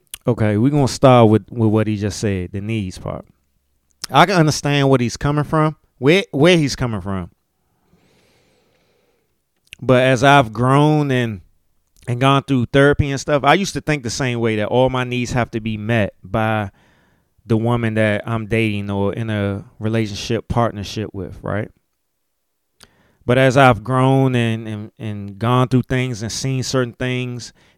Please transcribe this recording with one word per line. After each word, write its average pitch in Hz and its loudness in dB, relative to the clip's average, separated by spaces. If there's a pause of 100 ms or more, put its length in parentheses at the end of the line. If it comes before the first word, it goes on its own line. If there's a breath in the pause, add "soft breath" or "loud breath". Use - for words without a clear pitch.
(280)
Okay, 107 0
we 123 2
gonna 143 2
start 123 6
with, 107 2
with 113 0
what 107 0
he 107 -2
just 101 -6
said, 95 -4
the 98 -8
needs 104 -8
part. - -10 (880)
I 147 4
can 196 0
understand 143 2
what 131 4
he's 120 -4
coming 147 -2
from, 156 0 (220)
where, 165 2
where 165 4
he's 147 0
coming 113 -6
from. 95 -8 (2500)
But 123 2
as 131 2
I've 139 6
grown 143 2
and, 117 -2 (680)
and 120 -4
gone 135 2
through 127 0
therapy 139 2
and 135 -4
stuff, 147 -2
I 139 6
used 190 -2
to 139 -8
think 151 -4
the 117 -6
same 120 -4
way, 113 0
that 104 -2
all 127 2
my 127 -2
needs 123 -4
have 120 -2
to 113 -6
be 110 -6
met 107 -2
by 110 -4 (760)
the 113 0
woman 117 0
that 107 0
I'm 113 -4
dating 104 -2
or 101 0
in 113 -6
a 101 -4 (140)
relationship 110 -4
partnership 104 -4
with, 90 -12
right? 101 -6 (1600)
But 123 4
as 131 4
I've 127 4
grown 131 2
and, 117 -2
and, 107 -10
and 101 -10
gone 123 2
through 123 2
things 127 -4
and 107 -8
seen 131 -6
certain 123 -4
things, 127 -8 (240)